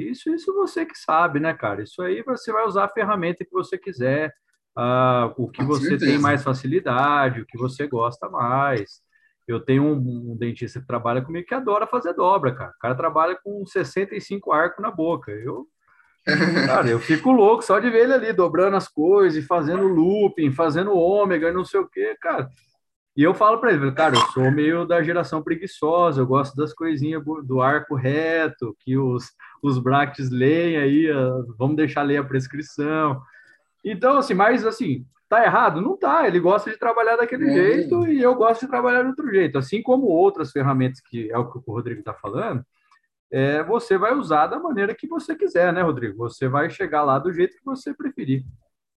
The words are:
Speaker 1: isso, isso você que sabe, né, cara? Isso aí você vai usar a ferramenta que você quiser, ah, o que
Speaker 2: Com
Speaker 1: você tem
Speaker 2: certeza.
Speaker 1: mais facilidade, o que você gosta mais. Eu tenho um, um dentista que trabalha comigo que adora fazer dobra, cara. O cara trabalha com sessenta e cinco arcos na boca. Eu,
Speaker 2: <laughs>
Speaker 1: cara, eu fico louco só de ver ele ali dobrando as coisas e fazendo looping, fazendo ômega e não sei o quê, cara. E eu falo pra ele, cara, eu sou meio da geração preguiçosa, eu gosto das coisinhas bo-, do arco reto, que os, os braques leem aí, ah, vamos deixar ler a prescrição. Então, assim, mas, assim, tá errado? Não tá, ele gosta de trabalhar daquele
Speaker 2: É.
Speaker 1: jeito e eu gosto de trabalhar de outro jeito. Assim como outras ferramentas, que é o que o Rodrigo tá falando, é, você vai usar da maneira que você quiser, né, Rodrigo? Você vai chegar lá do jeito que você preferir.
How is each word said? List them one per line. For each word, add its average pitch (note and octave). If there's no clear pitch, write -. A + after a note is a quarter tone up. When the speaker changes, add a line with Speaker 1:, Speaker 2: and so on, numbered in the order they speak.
Speaker 1:
isso, B3
isso E4+
você E4+
que -
sabe, D#3
né, D#3+
cara? G#2
Isso -
aí F#3+
você A#3
vai A3
usar G3
a G3+
ferramenta F#3+
que -
você F#3
quiser, D3
ah, B2
o B2
que -
Speaker 2:
Com C3
Speaker 1:
você C#3+
tem C#3
Speaker 2:
certeza. C#3+
Speaker 1:
mais C#3+
facilidade, C3+
o G#2
que -
você C3
gosta A#2+
mais. C3
Eu A#2
tenho C3+
um, B2
um A2+
dentista A#2+
que -
trabalha A#2+
comigo E3
que B3
adora A3
fazer A#3
dobra, F3+
cara. -
O -
cara B2
trabalha E3
com G3+
sessenta F#3
e G#3
cinco G3
arcos E3+
na A3+
boca. D#3+
Eu, C#3
Speaker 2:
<laughs> D#3+
Speaker 1:
cara, C3
eu A#2
fico D#3+
louco A3
só G3+
de A#3+
ver A3+
ele B3+
ali A3+
dobrando F3+
as -
coisas E3+
e C3
fazendo F3
looping, F#3
fazendo E3+
ômega F3+
e E3+
não F3+
sei G3
o -
quê, G#3
cara. E3+
E C#3+
eu F#3
falo G#3+
pra A3+
ele, C#3
cara, D3
eu C#3
sou C3
meio D#3
da E3+
geração E3
preguiçosa, E3
eu B2
gosto C3
das D3+
coisinhas D#3
bo-, D3+
do C3
arco D3
reto, D3+
que C3
os, B2
os C3+
braques C#3
leem D#3
aí, D3
ah, B2+
vamos C#3
deixar D3
ler C#3+
a C#3+
prescrição. D3
Então, A#3+
assim, A#3+
mas, G#3+
assim, G#3
tá A3+
errado? F#3+
Não F4
tá, D4
ele F3
gosta G3+
de A3
trabalhar A#3
daquele B3+
Speaker 2:
É. -
Speaker 1:
jeito E4
e C#4+
eu B3
gosto A3+
de C4
trabalhar B3
de C4
outro C#4+
jeito. E3
Assim G3
como B3+
outras E3+
ferramentas, C3
que A2+
é A2+
o A#2+
que B2
o A2+
Rodrigo A#2
tá G#2+
falando, C3+
é, C#3
você G3
vai A3
usar D#3+
da A#3
maneira A3+
que -
você E4
quiser, F3+
né, F3+
Rodrigo? A#2
Você A#2+
vai C#3+
chegar D3+
lá C#3
do F3
jeito F3
que -
você C4+
preferir. C3+